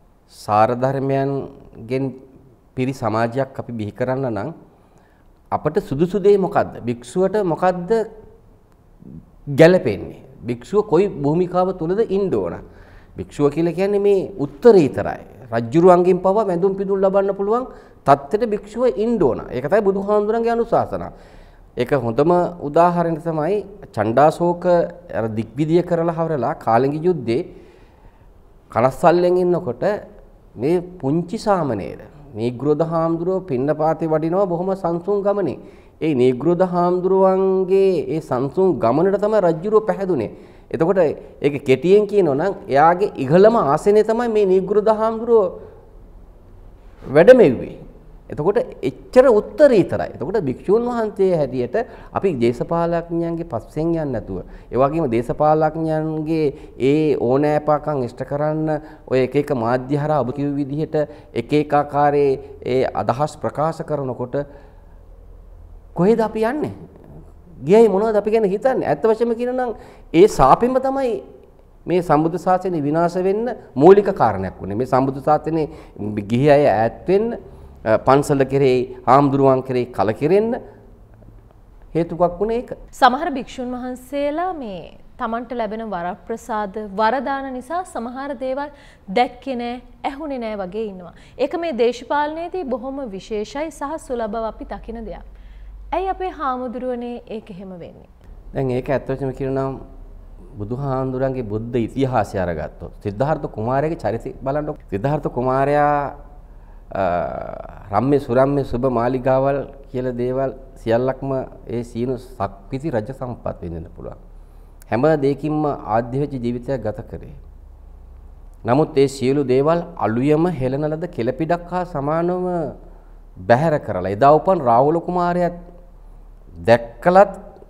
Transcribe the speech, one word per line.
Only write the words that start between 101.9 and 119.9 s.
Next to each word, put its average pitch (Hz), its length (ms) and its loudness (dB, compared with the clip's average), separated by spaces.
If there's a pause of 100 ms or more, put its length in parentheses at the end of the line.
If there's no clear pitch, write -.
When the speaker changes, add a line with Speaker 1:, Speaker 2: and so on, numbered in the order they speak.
Speaker 1:
අරගත්තොත් 82 600 -6
සිද්ධාර්ථ 139 480 -2
කුමාරයාගේ 139 540 -2
චරිතය 113 380 -4
බලන්නකො. 147 380 -4 (100)
සිද්ධාර්ථ 147 420 -2
කුමාරයා, 139 880 0 (720)
අ, - 140 -4 (840)
රම්‍ය 127 300 2
සුරම්‍ය 135 460 2
සුබ 127 220 -4
මාලිගාවල් 131 720 0 (260)
කියලා 127 280 -6
දේවල් 127 380 -2 (220)
සියල්ලක්ම 131 580 -2 (340)
ඒ 117 180 -6
සීනු 120 340 -4
සක්විති 131 760 -8
රජ 107 200 -2
සම්පත් 120 480 -8
විඳින්න 85 320 -10
පුළුවන්. - 280 -16 (640)
හැම 113 180 -2 (140)
දෙයකින්ම 143 420 -2 (260)
ආද්‍ය 120 340 -2
වෙච්ච 143 160 -4
ජීවිතයක් 120 480 -6
ගත 107 200 -6
කරේ. 85 320 -16 (1300)
නමුත් 147 360 2
ඒ 135 120 4
සියලු 135 360 0
දේවල් 143 360 2 (140)